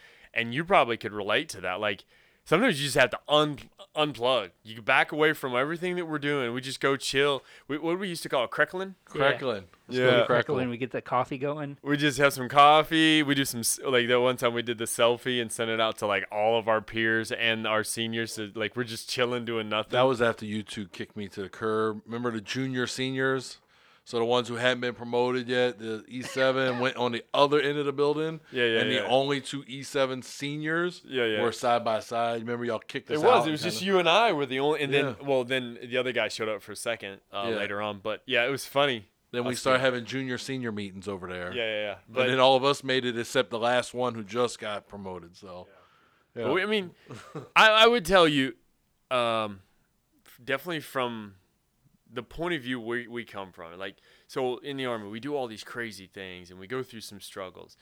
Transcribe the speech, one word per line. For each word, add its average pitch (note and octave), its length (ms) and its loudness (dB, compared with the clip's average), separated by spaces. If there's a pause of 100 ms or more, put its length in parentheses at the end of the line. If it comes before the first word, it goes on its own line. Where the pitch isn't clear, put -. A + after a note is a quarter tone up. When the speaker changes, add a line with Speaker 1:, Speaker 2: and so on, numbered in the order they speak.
(340)
Speaker 1:
and A#2 220 -2
you E3 100 -2
probably C#3+ 320 4
could G#2 160 -8
relate G#2 360 0
to G2 120 -12
that. F2+ 180 -4
Like, G#2 240 -4 (440)
sometimes F3+ 320 2
you C#3+ 60 -2
just C3 120 -4
have B2+ 120 6
to - 180 -6
un-, D3+ 300 2 (360)
unplug. B2 580 0 (120)
You A2 180 -16
back C3+ 300 4
away D#3 220 4
from C3+ 200 -4
everything E3 440 -2
that F3 80 -4
we're D#3 120 -4
doing. C#3 360 -2
We B2+ 80 -6
just C3 180 -8
go C#3 160 2
chill. C#3 480 0 (240)
We, D3+ 100 -4
what D#3+ 140 -2
do F3+ 60 -2
we G3+ 100 -6
used E3+ 160 -8
to C#3+ 60 -10
call B2+ 160 0
it? - 60 -10
Creckling? F#3 440 -2 (100)
Speaker 2:
Creckling. - 140 -16
Speaker 3:
Yeah. C#3 80 4
Speaker 2:
Let's C3+ 140 0
go B2 180 -2
to F#2 40 -14 (260)
Speaker 1:
Yeah. B2+ 360 4
Speaker 2:
Creckle. A#2+ 180 2 (120)
Speaker 3:
Creckling. B2+ 140 -2
We A#2+ 80 -6
get A#2+ 140 -6
the A#2+ 100 -6
coffee B2+ 360 -2
going. C#3+ 440 -6
Speaker 1:
We C#3+ 160 0
just C#3+ 220 2
have C#3 120 6
some B2+ 160 -6
coffee. D#3 720 8
We C#3 140 2
do C3+ 80 2
some B2 160 -4
s-, - 260 -2
like, B2 220 2
that B2 140 4
one B2+ 160 2
time A#2+ 160 2
we A#2 80 -2
did A#2 160 -4
the A2+ 80 -4
selfie A#2+ 560 2
and A2+ 100 -4
sent A2+ 180 -2
it A2+ 120 0
out A2 160 0
to, A2 100 -2
like, G2 240 2
all A2 260 2
of A2 120 0
our A2 100 4
peers A2+ 540 0
and A2 340 0
our G#2+ 160 2
seniors. A2+ 520 -4
So, G#2+ 200 -8
like, G#2+ 220 -4
we're B2 80 -4
just A2+ 240 -10
chilling, B2 340 -2
doing A2+ 240 -4
nothing. G#2+ 240 -2
Speaker 2:
That B2+ 120 4
was C3 180 2
after A2+ 240 0
you G#2 180 -4
two G2+ 240 -10
kicked - 300 -12
me G2+ 100 -8
to G2+ 140 -10
the F#2 80 -8
curb. A2 560 -2
Remember A#2 260 -4
the A2+ 80 -4
junior B2+ 480 -4
seniors? C3 680 -2 (460)
So A#2+ 160 -4
the A#2 40 2
ones A#2+ 240 2
who A#2+ 80 -6
hadn't B2 240 2
been B2 160 -4
promoted A#2+ 540 0
yet, B2 300 0
the A2 280 -8
E B2+ 140 -10
seven C3 580 0
went B2+ 160 0
on A#2+ 160 0
the A#2 220 -6
other C#3+ 260 6
end C#3+ 180 0
of C#3+ 80 -2
the C#3 60 -2
building. D3+ 480 -2 (140)
Speaker 1:
Yeah, B2 100 2
yeah, A2+ 160 4
Speaker 2:
And G#2+ 100 2
Speaker 1:
yeah. G#2+ 120 0
Speaker 2:
the G2+ 60 -4
only C3+ 340 2
two C#3 260 -10
E C3+ 160 -12
seven C3 380 -2
seniors D#3 840 -4
Speaker 1:
Yeah, B2 200 0
yeah. G#2+ 160 2
Speaker 2:
were A#2 100 2
side A#2+ 320 0
by A2 160 0
side. A#2 400 -2
Remember A#2+ 240 -6
y'all A2+ 160 -2
kicked - 320 -10
Speaker 1:
It D3+ 60 0
Speaker 2:
us D3+ 40 0
Speaker 1:
was. A3 200 6
Speaker 2:
out D3+ 80 0
Speaker 1:
It - 20 -2
was D3+ 140 -4
Speaker 2:
and F3 40 0
Speaker 1:
just A3 120 -4
Speaker 2:
kinda F#3+ 120 -2
Speaker 1:
you F#3+ 60 6
and E3 80 4
I G#3 240 6
were C#3+ 140 0
the C3 160 -4
only, D3 200 2
and C#3 120 -2
then, C#3 140 2 (120)
Speaker 2:
Yeah. C#3 80 -10
Speaker 1:
well, C3 160 2
then A#2+ 400 -4
the B2 140 -4
other B2 160 0
guy A2 160 0
showed A2 180 -4
up G#2 140 -4
for G#2+ 100 -16
a G2+ 60 -12
second, G#2+ 420 -6 (140)
uh, G2+ 160 -4
Speaker 2:
Yeah. - 80 -2
Speaker 1:
later G2+ 240 -4
on. G#2 180 -4
But G#2 260 -6
yeah, A#2+ 200 0
it C3 40 -2
was C3+ 160 -6
funny. C3 440 0 (240)
Speaker 2:
Then A#2+ 100 -2
we B2+ 80 -2
Speaker 1:
Us A#2+ 80 -4
Speaker 2:
started C3 200 2
Speaker 1:
two. C3 40 0
Speaker 2:
having B2 220 0
junior, B2+ 320 -6
senior B2+ 340 -6
meetings G2 380 -8
over F#2 180 -8
there. F2+ 260 -8
Speaker 1:
Yeah, A#2+ 120 -4
yeah, G#2+ 160 -2
yeah. G2+ 140 -4 (120)
Speaker 2:
But A2+ 140 -12
Speaker 1:
But B2+ 60 4
Speaker 2:
then B2+ 120 2
all C3 160 8
of B2+ 80 4
us C#3 220 2
made C3 180 0
it A#2+ 160 -2
except A#2 300 0
the A2+ 100 -4
last A#2+ 340 0
one A#2+ 220 -2
who A2+ 80 -8
just A2+ 340 -2
got G#2 300 -8
promoted. F#2 480 -14
So, F2+ 320 -18 (640)
Speaker 1:
Yeah. A#2 100 -6
Speaker 2:
yeah. A2+ 40 0
Speaker 1:
But C3+ 60 2
we, F#3 100 2
I - 20 -2
mean, G#3 260 -2 (180)
Speaker 2:
<laughs> A#2+ 260 -18 (220)
Speaker 1:
I, G#3+ 140 10 (120)
I A#3 40 10
would A#3 180 4
tell F3 200 8
you, C#3 280 2 (580)
um, A2+ 480 0 (640)
f-, - 200 -20
definitely D3 340 -4
from A#2 540 -6 (760)
the A#2 140 -10
point E3+ 300 -6
of D3 80 -4
view B2+ 180 -6
we, A#2 260 -6
we A#2 200 -12
come G2 260 -12
from, E2+ 260 -16
like, F#2+ 200 -10 (300)
so B2+ 320 -4
in C#3 180 -10
the C3+ 80 -4
Army, A2 240 -6
we A2+ 100 -10
do C#3+ 160 -8
all C3 100 -4
these A2 200 -12
crazy G#2 420 -10
things F2+ 420 -14
and F#2 80 -20
we F#2+ 80 -16
go B2 160 -6
through A#2 200 -12
some G2+ 180 -16
struggles. F#2 640 -14